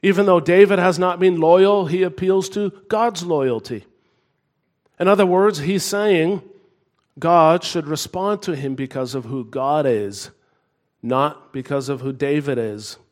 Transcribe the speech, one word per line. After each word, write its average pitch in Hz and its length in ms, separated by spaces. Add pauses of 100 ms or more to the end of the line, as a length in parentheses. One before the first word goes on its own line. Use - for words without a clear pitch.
Even 196 240
though 185 160
David 185 380
has 175 200
not 180 220
been 180 180
loyal, 190 460
he 170 180
appeals 185 480
to 202 200 (180)
God's 214 340
loyalty. 131 640 (1120)
In 180 100
other 202 180
words, 185 320
he's 175 260
saying 196 580 (760)
God 165 460
should 160 220
respond 185 560
to 165 140
him 135 200
because 131 380
of 127 120
who 127 180
God 135 400
is, 104 460 (720)
not 131 500
because 135 380
of 131 100
who 135 140
David 143 420
is. 107 400 (160)